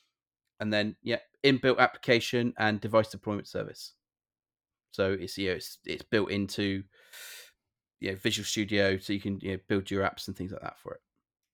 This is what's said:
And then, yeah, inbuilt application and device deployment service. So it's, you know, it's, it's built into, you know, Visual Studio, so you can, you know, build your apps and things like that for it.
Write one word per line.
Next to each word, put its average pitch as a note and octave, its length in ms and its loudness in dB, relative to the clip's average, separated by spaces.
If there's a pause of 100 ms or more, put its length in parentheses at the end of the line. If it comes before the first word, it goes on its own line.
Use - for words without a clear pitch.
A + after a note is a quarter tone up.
(600)
And G#2+ 120 -2
then, G#2+ 300 0
yeah, A#2 160 -2 (260)
inbuilt C3 340 6
application A#2+ 800 2
and G#2+ 220 2
device A2 280 4
deployment G2+ 400 -6
service. - 460 -8 (960)
So G2 260 2
it's, F2+ 180 -8
you G2 120 0
know, F2+ 80 0
it's, - 280 -12
it's - 200 -6
built G#2+ 260 2
into, G2 540 -2 (1120)
you G2 120 -4
know, F#2+ 60 -4
Visual G#2 300 -2
Studio, G2+ 520 2
so - 140 -4
you G2+ 80 0
can, G2 200 -4
you F#2+ 120 -4
know, F#2 60 -4 (100)
build F#2+ 220 0
your G2 140 0
apps - 240 -4
and F#2+ 80 -10
things F#2 160 -8
like - 100 -12
that - 160 -10
for - 160 -12
it. - 60 -20 (540)